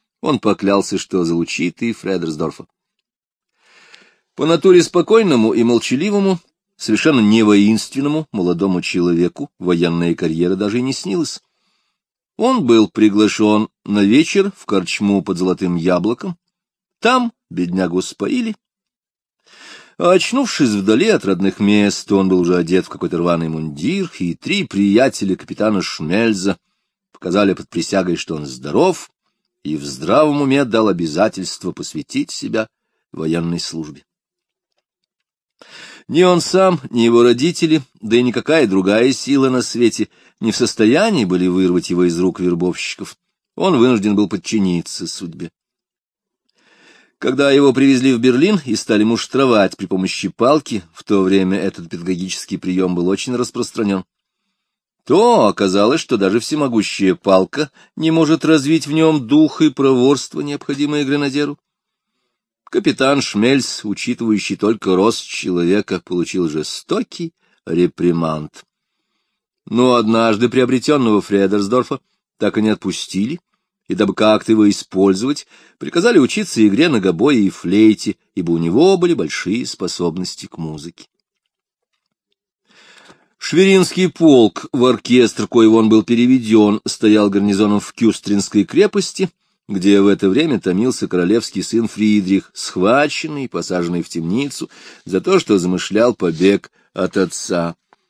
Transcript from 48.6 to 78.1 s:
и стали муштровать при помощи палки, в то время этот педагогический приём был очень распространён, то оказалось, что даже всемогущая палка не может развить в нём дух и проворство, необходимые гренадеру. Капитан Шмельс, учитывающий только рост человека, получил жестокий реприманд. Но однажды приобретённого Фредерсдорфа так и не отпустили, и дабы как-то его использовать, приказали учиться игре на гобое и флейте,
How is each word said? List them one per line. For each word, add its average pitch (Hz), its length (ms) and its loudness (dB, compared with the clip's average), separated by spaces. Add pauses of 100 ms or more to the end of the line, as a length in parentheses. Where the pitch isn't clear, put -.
и 120 100 -4
стали 107 300 0
муштровать 113 720 0
при 98 100 -8
помощи 95 440 -4
палки, 120 520 -2 (100)
в - 120 -20
то 101 180 0
время 95 360 2
этот 87 300 -8
педагогический 90 680 -8
приём 90 400 -2
был 87 100 -2
очень 98 300 -2
распространён, 113 680 -4 (1000)
то 202 420 4
оказалось, 101 540 0
что - 160 -2
даже 98 240 0
всемогущая 117 720 -2
палка 95 560 0 (240)
не 160 160 -2
может 160 340 2
развить 151 440 2
в 143 40 -6
нём 156 360 2
дух 147 340 2
и 151 80 4
проворство, 135 720 0
необходимые 143 640 -4
гренадеру. 143 520 -4 (1120)
Капитан 135 500 0
Шмельс, 120 640 -2
учитывающий 107 720 -4
только 101 400 -2
рост 104 320 0
человека, 90 800 -4
получил 87 440 -4
жестокий 165 840 -8 (320)
реприманд. 82 960 -2 (1040)
Но 123 300 2
однажды 113 520 2
приобретённого 123 720 0
Фредерсдорфа 101 800 -2 (400)
так 104 200 -2
и 107 40 0
не 110 60 0
отпустили, 104 720 -6 (480)
и 160 80 -6
дабы 101 180 0
как-то 107 380 0
его 107 180 4
использовать, 98 800 -2 (300)
приказали 202 420 2
учиться 113 440 0
игре 110 240 2
на 127 120 0
гобое 95 380 2
и 98 120 2
флейте, 104 640 2 (220)